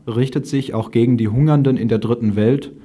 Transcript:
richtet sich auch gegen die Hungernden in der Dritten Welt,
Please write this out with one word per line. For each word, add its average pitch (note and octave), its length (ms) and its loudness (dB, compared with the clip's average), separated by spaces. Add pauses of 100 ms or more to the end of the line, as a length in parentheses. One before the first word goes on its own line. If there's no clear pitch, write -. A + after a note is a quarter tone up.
richtet B2+ 400 -2
sich C#3 260 -4
auch A2 180 -4
gegen A#2 260 2
die A2 100 0
Hungernden C3+ 480 2
in A#2 140 -2
der A2 80 2
Dritten G#2+ 400 -2
Welt, A#2+ 340 0 (140)